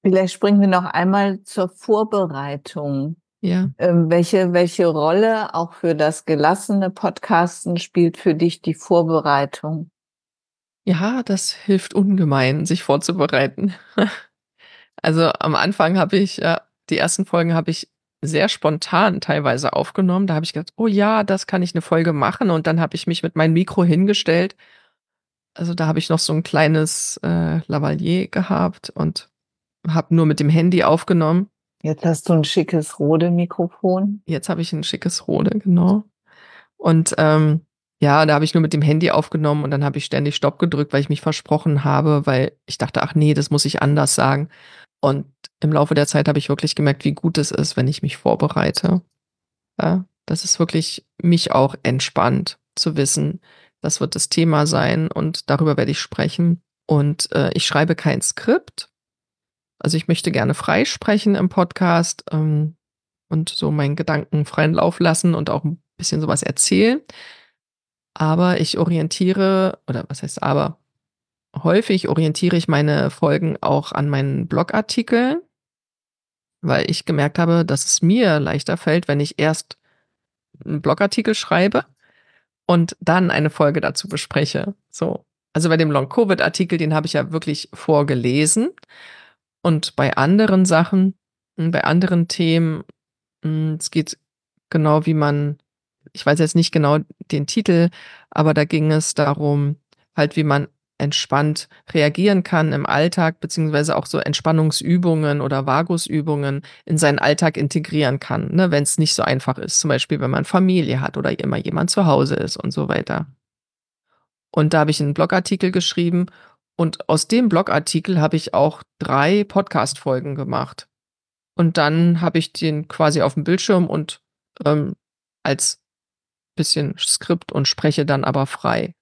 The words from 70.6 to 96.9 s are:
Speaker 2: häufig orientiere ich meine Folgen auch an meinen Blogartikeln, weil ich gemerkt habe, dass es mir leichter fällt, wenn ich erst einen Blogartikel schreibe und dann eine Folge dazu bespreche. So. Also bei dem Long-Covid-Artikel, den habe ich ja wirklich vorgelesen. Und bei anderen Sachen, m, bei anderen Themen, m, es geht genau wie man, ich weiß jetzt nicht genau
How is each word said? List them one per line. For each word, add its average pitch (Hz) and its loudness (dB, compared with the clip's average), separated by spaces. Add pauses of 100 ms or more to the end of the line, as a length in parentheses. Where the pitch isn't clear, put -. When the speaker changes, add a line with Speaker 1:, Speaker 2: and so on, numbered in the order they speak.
Speaker 2:
häufig 190 2
orientiere 160 0
ich 170 -2
meine 147 2
Folgen 147 -2
auch 143 -2
an 143 -2
meinen 135 -2
Blogartikeln, 233 0 (1200)
weil - -2
ich - -4
gemerkt 151 -2
habe, 170 2
dass 143 -2
es - 0
mir 180 2
leichter 147 -4
fällt, 165 0
wenn 143 0
ich 147 -4
erst 156 -2 (880)
einen 151 -4
Blogartikel 202 0
schreibe 196 0 (800)
und 170 2
dann 180 2
eine 151 0
Folge 147 0
dazu - -6
bespreche. - -4 (160)
So. - -6 (280)
Also 160 0
bei 160 2
dem 160 2
Long-Covid-Artikel, 175 0
den 156 -2
habe 156 0
ich - -6
ja 143 -2
wirklich 156 -6
vorgelesen. 147 0 (920)
Und 160 0
bei 135 0
anderen 190 4
Sachen, 185 2 (420)
m, 165 -2
bei 175 -2
anderen 175 2
Themen, 165 0 (600)
m, 156 -2
es - -8
geht - -4 (520)
genau 156 2
wie 165 2
man, 147 0 (560)
ich - -12
weiß 151 2
jetzt 156 0
nicht 170 2
genau 151 2 (320)